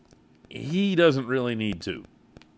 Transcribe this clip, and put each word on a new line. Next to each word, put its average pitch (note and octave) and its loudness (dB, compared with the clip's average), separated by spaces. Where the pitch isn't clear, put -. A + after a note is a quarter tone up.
He F3 -2
doesn't C3+ 4
really B2 -2
need G#2+ -4
to. E2 -8